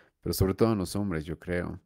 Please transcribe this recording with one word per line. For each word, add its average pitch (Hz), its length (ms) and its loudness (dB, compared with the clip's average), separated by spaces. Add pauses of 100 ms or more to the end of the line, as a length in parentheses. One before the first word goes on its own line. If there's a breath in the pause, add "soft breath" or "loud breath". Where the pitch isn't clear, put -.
(220 loud breath)
pero 87 100 -2
sobre 95 220 2
todo 113 180 4
en 107 60 2
los 90 180 -2
hombres, 90 300 -2
yo 82 120 -8
creo. 87 480 -4